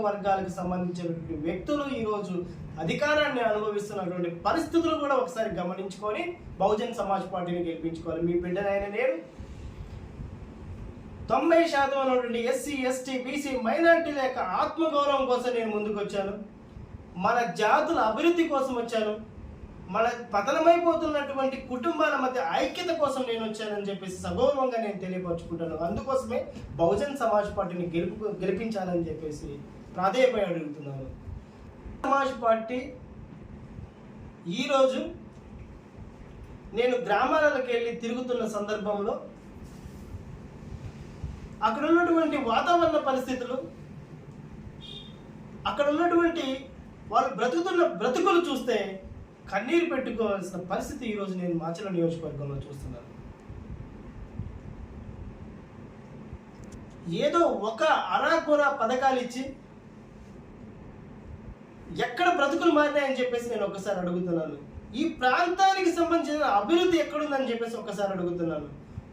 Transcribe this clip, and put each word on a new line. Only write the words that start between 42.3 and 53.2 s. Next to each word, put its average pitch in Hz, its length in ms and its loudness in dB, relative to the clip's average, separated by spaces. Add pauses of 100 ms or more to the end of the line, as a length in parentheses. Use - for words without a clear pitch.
వాతావరణ 311 480 6 (100)
పరిస్థితులు, 254 480 0 (2250)
అక్కడ 285 240 2
ఉన్నటువంటి 339 520 4 (640)
వాళ్ళు 254 280 4
బ్రతుకుతున్న 339 420 4 (200)
బ్రతుకులు 339 480 6
చూస్తే 247 280 0 (720)
కన్నీరు 285 400 2
పెట్టుకోవాల్సిన 208 680 -2 (120)
పరిస్థితి 233 400 -4
ఈరోజు 196 300 -4
నేను 175 200 0
మాచర్ల 170 360 -4
నియోజకవర్గంలో 147 680 -2
చూస్తున్నాను. 135 460 -12 (4000)